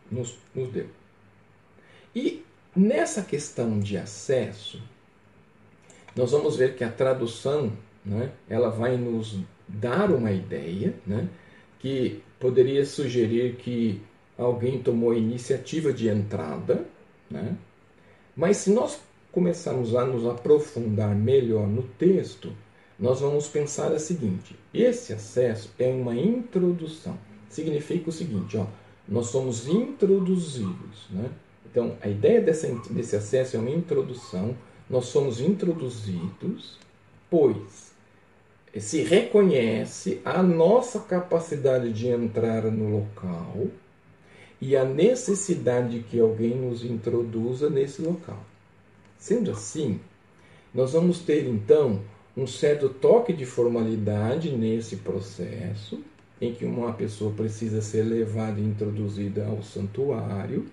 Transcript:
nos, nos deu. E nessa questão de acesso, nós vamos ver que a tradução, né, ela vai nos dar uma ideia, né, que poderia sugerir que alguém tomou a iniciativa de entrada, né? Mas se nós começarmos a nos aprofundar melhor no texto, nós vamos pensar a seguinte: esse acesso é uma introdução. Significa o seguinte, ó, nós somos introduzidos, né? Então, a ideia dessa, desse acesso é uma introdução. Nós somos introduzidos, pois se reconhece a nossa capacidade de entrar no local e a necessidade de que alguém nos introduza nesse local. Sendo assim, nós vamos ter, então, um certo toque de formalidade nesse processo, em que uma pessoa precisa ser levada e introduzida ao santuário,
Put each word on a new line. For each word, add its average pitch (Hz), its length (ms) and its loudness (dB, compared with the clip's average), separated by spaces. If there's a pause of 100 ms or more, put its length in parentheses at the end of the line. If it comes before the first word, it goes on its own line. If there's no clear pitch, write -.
(120)
nos, 120 260 -6 (160)
nos 131 160 -6
deu. 107 180 -6 (1300)
E 285 300 -4 (320)
nessa 214 460 4
questão 117 580 -4
de 101 180 -2
acesso, - 840 -4 (1300)
nós 123 160 2
vamos 147 240 2
ver 131 200 4
que 123 80 -4
a 110 80 -2
tradução, 131 800 0 (320)
né, 113 260 -4 (180)
ela 113 200 2
vai 117 260 0
nos 113 420 -4 (300)
dar 123 440 0
uma 113 200 2
ideia, 90 600 -4 (140)
né, 113 200 -2 (520)
que 131 420 -2 (180)
poderia 131 460 4
sugerir 120 720 0
que 117 460 -2 (360)
alguém 123 440 0
tomou 117 300 2
a 113 60 2
iniciativa 131 720 -2
de 110 180 0
entrada, 98 760 -2 (460)
né? - 260 -6 (800)
Mas 185 200 4
se - 120 0
nós 262 300 2 (320)
começarmos 127 640 0
a 123 100 4
nos 120 200 -2
aprofundar 117 880 2
melhor 113 520 4
no 120 160 0
texto, 156 720 0 (460)
nós 127 220 2
vamos 147 260 0
pensar 147 460 -2
a 151 60 0
seguinte: 120 580 -4 (160)
esse 226 400 2
acesso 110 640 -2
é 123 80 2
uma 127 280 -2
introdução. 180 1040 -2 (320)
Significa 156 600 -4
o 160 40 -6
seguinte, 110 440 -4
ó, 101 80 0 (420)
nós 110 200 -2
somos 127 420 -2
introduzidos, 180 1400 0
né? 107 200 -6 (360)
Então, 117 360 -2
a 104 80 -2
ideia 147 320 4
dessa, 156 260 0 (220)
desse 113 260 -4
acesso 127 400 0
é 110 40 -2
uma 117 100 -2
introdução. 131 840 -4 (340)
Nós 123 160 0
somos 135 340 0
introduzidos, 131 1400 -4 (520)
pois 120 640 2 (840)
se 131 240 -2
reconhece 160 1200 4
a 175 180 2
nossa 180 560 6
capacidade 143 920 0
de 110 180 -2
entrar 110 540 0
no 107 360 0
local 90 680 -6 (920)
e 135 140 2
a 131 100 4
necessidade 135 1160 2
de 107 60 -8
que 117 120 -4
alguém 113 380 4
nos 120 280 -4
introduza 117 880 -2
nesse 139 320 0
local. 160 400 -6 (760)
Sendo 196 340 0
assim, 131 480 -4 (720)
nós 127 200 0
vamos 170 260 4
ter, 147 260 2
então, 120 560 4 (360)
um 131 100 -2
certo 143 400 2
toque 185 460 6
de 139 120 -4
formalidade 113 1080 0
nesse 113 460 -2
processo, - 1040 -8 (380)
em 117 140 -4
que - 100 -8
uma 120 300 -2
pessoa 107 400 -4
precisa 110 480 -2
ser 110 220 0
levada 110 560 0
e 107 40 0
introduzida 104 800 -2
ao 104 160 -4
santuário, 110 1120 -4